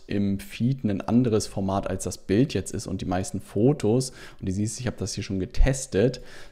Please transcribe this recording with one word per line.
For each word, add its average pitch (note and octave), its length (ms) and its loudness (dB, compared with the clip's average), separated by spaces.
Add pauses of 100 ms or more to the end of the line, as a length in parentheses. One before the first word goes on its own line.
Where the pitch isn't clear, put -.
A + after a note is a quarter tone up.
im G2+ 300 0
Feed B2+ 460 -2
ein G#2 160 0
anderes A2 460 4
Format, G2 420 -2
als F#2+ 160 -4
das F2+ 140 -6
Bild A#2 340 2
jetzt - 220 -4
ist - 120 -6
und F#2+ 140 -4
die A2+ 60 -6
meisten F#2 340 -2
Fotos. B2+ 720 2 (300)
Und - 60 -6
du G2 60 -2
siehst, G#2 260 -2
ich A#2+ 80 -6
habe G#2 120 -6
das - 160 -6
hier G2+ 100 -6
schon F#2+ 160 -4
getestet. C3 800 4 (300)